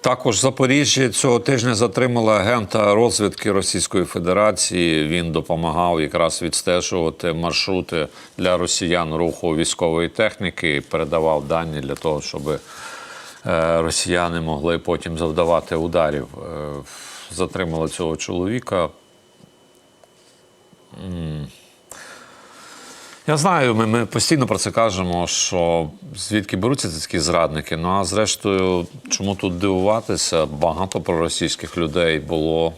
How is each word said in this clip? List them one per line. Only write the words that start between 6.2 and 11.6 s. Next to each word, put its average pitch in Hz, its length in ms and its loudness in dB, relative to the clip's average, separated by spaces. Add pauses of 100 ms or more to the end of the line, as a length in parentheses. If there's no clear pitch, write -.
відстежувати 87 920 0
маршрути 85 760 -2 (300)
для 90 180 2
росіян 85 580 0
руху 82 420 0
військової 82 520 0
техніки 87 680 -2
і 69 40 0
передавав 78 680 -2
дані 80 320 -2